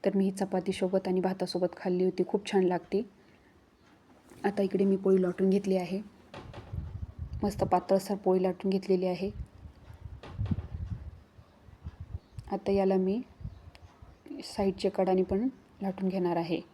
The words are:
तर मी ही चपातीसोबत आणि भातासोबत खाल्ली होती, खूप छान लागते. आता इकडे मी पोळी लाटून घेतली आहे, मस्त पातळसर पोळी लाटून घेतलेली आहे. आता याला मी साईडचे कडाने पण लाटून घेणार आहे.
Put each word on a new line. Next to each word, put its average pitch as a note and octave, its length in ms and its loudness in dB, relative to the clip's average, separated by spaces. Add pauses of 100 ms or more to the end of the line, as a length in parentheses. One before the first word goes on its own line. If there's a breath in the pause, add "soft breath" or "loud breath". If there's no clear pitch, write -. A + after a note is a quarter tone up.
तर G3 120 2
मी F#3+ 80 4
ही G3 60 2
चपातीसोबत F#3+ 760 0
आणि F#3 120 2
भातासोबत F3+ 560 -2
खाल्ली F3+ 280 0
होती, F#3 220 2
खूप G3+ 260 -2
छान F#3+ 120 4
लागते. F3+ 380 0 (1400 soft breath)
आता G3 180 2
इकडे G3 220 2
मी G3 120 6
पोळी F#3+ 260 6
लाटून F#3 280 2
घेतली F#3+ 260 4
आहे, F3+ 240 -2 (1400)
मस्त G3+ 220 0
पातळसर F#3+ 500 2
पोळी F#3 280 2
लाटून F#3 280 0
घेतलेली F#3+ 360 2
आहे. F#3 240 -2 (3250)
आता G3 200 -2
याला F#3+ 240 4
मी F#3+ 260 2 (1200)
साईडचे F#3+ 440 0
कडाने F#3 340 2
पण G3+ 260 0 (340)
लाटून F#3+ 260 -2
घेणार F3+ 280 0
आहे. E3+ 240 0 (140)